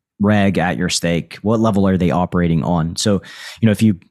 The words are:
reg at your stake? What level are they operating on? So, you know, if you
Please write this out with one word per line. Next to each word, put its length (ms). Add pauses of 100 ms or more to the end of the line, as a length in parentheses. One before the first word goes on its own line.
(220)
reg 360
at 200
your 100
stake? 540
What 180
level 260
are 120
they 140
operating 520
on? 320
So, 260 (380)
you 60
know, 80
if 80
you 180 (120)